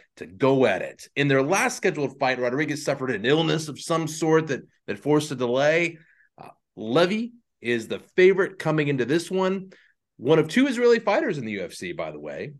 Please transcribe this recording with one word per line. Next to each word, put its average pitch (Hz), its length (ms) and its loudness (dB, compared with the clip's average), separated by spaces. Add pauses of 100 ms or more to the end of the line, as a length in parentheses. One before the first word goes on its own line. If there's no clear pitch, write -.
(160)
to 80 100 -14
go 131 400 4
at 92 160 0
it. - 340 -14
In 143 120 0
their 135 140 4
last 202 340 0
scheduled 147 420 -4
fight, 131 220 0
Rodriguez 143 440 -4
suffered 131 280 -2
an 104 120 -4
illness 156 440 2
of 131 120 -12
some 165 280 -2
sort 160 400 2
that, 127 140 -4 (240)
that 104 120 -6
forced 151 320 0
a 143 60 -8
delay. 147 600 0 (380)
Uh, - 120 -20 (280)
Levy 180 560 0 (280)
is 113 260 -2
the 101 140 -6 (160)
favorite 185 420 4
coming 156 300 0
into 131 160 0
this 160 260 -2
one. 190 400 -2 (460)
One 147 220 2
of 156 100 2
two 262 180 2
Israeli 240 320 2
fighters 226 400 -2
in 113 80 -8
the 107 60 -8
U 95 120 -6
F 82 80 -12
C, 87 200 -10
by 78 180 -8
the 76 100 -14
way. 76 400 -10